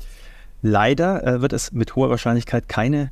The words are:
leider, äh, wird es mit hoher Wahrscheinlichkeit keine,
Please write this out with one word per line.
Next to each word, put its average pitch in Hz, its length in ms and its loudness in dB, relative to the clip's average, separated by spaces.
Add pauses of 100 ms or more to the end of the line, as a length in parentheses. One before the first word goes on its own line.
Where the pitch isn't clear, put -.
(600)
leider, 131 640 2
äh, 123 160 2
wird 131 120 0
es - 180 -4
mit 113 240 -2
hoher 131 140 2
Wahrscheinlichkeit 120 600 0
keine, 139 420 0